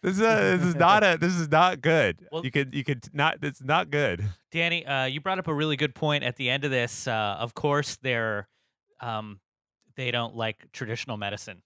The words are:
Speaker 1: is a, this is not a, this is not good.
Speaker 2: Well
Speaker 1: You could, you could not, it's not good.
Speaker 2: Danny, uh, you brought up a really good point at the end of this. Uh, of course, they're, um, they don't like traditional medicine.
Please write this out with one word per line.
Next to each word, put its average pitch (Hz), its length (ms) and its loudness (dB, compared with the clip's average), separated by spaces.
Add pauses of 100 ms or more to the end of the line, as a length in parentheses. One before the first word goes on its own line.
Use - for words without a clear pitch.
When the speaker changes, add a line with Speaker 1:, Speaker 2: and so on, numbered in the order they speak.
Speaker 1:
is 190 160 0
a, 214 360 4
this 175 80 2
is 175 120 2
not 185 280 6
a, 175 160 4
this 180 140 2
is 165 160 -2
not 165 320 4
good. 131 500 2
Speaker 2:
Well 165 120 -4
Speaker 1:
You 131 60 -4
could, 139 240 -2
you 143 100 -2
could 131 280 -4
not, 147 300 0
it's 143 200 -6
not 151 280 0
good. 117 340 0 (280)
Speaker 2:
Danny, 170 340 -2
uh, 135 180 -2
you 135 160 -4
brought 190 180 -2
up 180 100 -4
a 156 60 0
really 151 220 0
good 139 180 0
point 147 300 0
at 123 120 -4
the 131 120 -2
end 135 160 0
of 147 60 0
this. 123 360 -2
Uh, 107 320 -2
of 117 160 -6
course, 143 420 -2
they're, 113 520 -4 (520)
um, 107 400 -8 (560)
they 127 140 -4
don't 120 240 -4
like 113 380 -6
traditional 117 460 -8
medicine. 101 480 -8